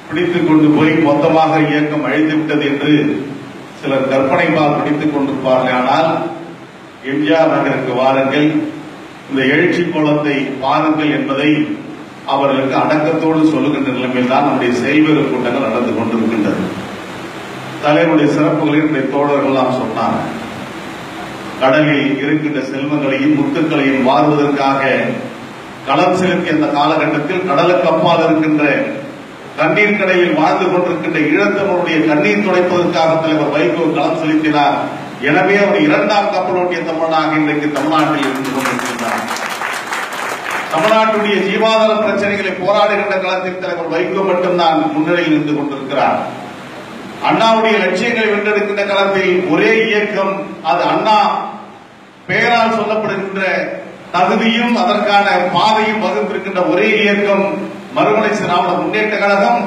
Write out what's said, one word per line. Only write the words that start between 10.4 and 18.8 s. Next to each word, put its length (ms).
பாருங்கள் 560
என்பதை 340
அவர்களுக்கு 500
அடக்கத்தோடு 640
சொல்லுகின்ற 420
நிலைமையில் 400
தான் 140
நம்முடைய 280
செய்வேறு 500
கூட்டங்கள் 420
நடந்து 280
கொண்டிருக்கின்றது. 720
தலைவருடைய 500
சிறப்புகளை 480